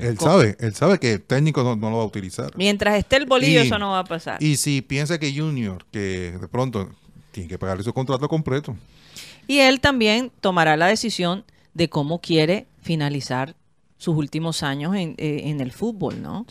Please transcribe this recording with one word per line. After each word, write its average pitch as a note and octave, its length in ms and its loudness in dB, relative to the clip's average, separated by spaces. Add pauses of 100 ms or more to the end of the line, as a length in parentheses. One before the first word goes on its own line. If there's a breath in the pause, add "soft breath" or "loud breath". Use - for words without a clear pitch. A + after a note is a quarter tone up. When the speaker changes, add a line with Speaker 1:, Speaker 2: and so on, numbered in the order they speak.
Speaker 1:
él A2+ 80 -2
Speaker 2:
cómo". D3 140 4
Speaker 1:
sabe, B2+ 280 6
él A2 160 -2
sabe F3 240 4
que A#2+ 140 2
el G2 100 -2
técnico C#3+ 400 2
no, B2 120 0
no A2 140 -4
lo A2+ 80 -2
va A2+ 60 0
a G#2+ 40 -2
utilizar. G#2 480 -8
Speaker 2:
Mientras G#3 400 2
esté G3+ 220 2
el C#4+ 80 0
Bolillo, B3+ 380 4
Speaker 1:
Y - 40 4
Speaker 2:
eso A3+ 120 0
no G3+ 120 -4
va F#3+ 80 0
a F#3 40 -4
pasar. E3 400 -8
Speaker 1:
y D3+ 140 2
si C#3 240 0
piensa D3 380 -2
que D3 160 -2
Junior, C3 560 -4
que F#2 480 -4
de F#2+ 80 -12
pronto A#2 420 -4 (420)
tiene F2 180 -12
que F2+ 80 -10
pagarle F#2+ 260 -4
su A2+ 100 -4
contrato C3 360 -2
completo. C#3+ 460 -2 (720 loud breath)
Speaker 2:
Y C#4+ 120 2
él C4 200 6
también B3 520 2 (100)
tomará E3 360 4
la E3 100 4
decisión G3 560 0 (300)
de D#3+ 160 0
cómo D#3 320 -2
quiere E3+ 460 2 (140)
finalizar C#3+ 720 -2 (420)
sus E3 180 0
últimos D#3 480 -2
años D3 320 -2
en, F3 220 -4
eh, D3+ 280 -4
en D3+ 140 -4
el B2+ 120 -4
fútbol, G3 500 -6
¿no? F3+ 300 -10